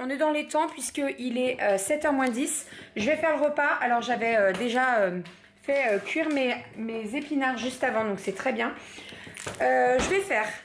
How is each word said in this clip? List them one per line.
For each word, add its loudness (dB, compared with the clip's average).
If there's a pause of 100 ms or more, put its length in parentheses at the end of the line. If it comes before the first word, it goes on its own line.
on -4
est -2
dans 2
les 0
temps 0
puisqu'il -4
est, 0
euh, 4
sept 0
heures 4
moins 2
dix. -2 (300)
Je -2
vais 4
faire 2
le 2
repas. 2 (140)
Alors, 2
j'avais, 0
euh, 6
déjà, 2
euh, 2 (420)
fait, 2
euh, 2
cuire -2
mes, 2 (240)
mes -6
épinards -2
juste -4
avant, 0
donc -2
c'est -4
très -2
bien. -2 (880)
Euh, 4
je 0
vais 2
faire -2 (180)